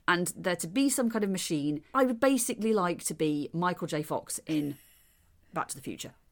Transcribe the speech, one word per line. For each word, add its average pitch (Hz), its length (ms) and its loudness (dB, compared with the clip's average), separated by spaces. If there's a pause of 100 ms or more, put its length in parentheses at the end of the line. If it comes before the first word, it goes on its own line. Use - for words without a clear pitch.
And 175 300 2
there 175 200 0
to 175 100 -4
be 262 220 2
some 254 200 2
kind 214 140 0
of 196 60 0
machine. 151 540 0 (100)
I 262 120 6
would 247 160 0
basically 240 520 2
like 175 320 0
to - 80 -4
be 151 400 0
Michael 175 340 -2
J 151 160 -2
Fox - 440 -6
in 147 280 -2 (760)
Back - 160 -4
to - 60 -10
the 139 60 -14
Future. - 320 -12 (180)